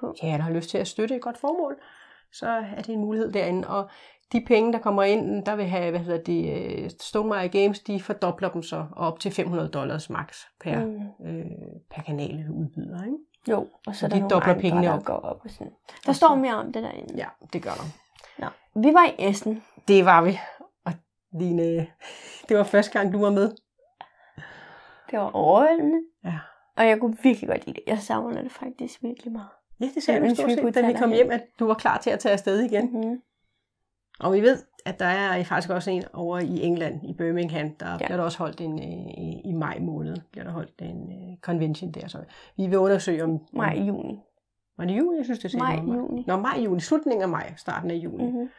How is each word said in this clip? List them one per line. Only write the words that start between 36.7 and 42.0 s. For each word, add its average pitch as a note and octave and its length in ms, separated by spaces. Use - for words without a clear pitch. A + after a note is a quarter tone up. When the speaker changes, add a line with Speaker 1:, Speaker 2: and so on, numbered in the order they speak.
Speaker 2:
i F3 100
Birmingham, E3 520
der - 100
Speaker 1:
Ja. F3 60
Speaker 2:
bliver F3 200
der F3 80
også E3 140
holdt E3 220
en, D#3 180
øh, E3 720
i - 20
maj D#3 260
måned, D#3 380
bliver G3+ 120
der F#3 80
holdt E3 300
en, F3 300
øh, F3+ 280
convention E3 520
der. - 160